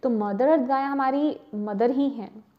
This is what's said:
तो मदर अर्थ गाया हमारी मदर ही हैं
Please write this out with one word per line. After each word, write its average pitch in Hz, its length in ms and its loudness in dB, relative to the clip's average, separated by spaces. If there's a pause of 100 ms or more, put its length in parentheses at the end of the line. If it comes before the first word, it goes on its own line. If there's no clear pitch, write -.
तो 254 80 0
मदर 208 380 0
अर्थ 302 180 4
गाया 269 200 0
हमारी 277 540 0 (140)
मदर 208 360 0
ही 277 180 2
हैं 226 360 -10 (140)